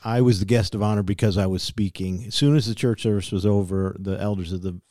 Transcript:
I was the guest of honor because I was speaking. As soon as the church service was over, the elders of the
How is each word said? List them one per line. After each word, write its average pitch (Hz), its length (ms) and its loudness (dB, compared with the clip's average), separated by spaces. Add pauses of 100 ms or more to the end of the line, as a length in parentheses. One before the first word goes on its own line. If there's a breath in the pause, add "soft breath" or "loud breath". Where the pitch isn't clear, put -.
I 117 180 2
was 120 180 6
the 98 60 -2
guest 110 280 2
of 101 80 -2
honor 104 200 2
because 98 360 0
I 98 80 2
was 92 160 -2
speaking. 92 640 -4
As 101 80 -10
soon 143 220 4
as 120 100 2
the 113 80 -2
church 117 280 0
service 104 280 0
was 98 160 0
over, 95 520 0
the 95 220 -6
elders 95 320 -4
of 92 100 -6
the 90 180 -8 (100)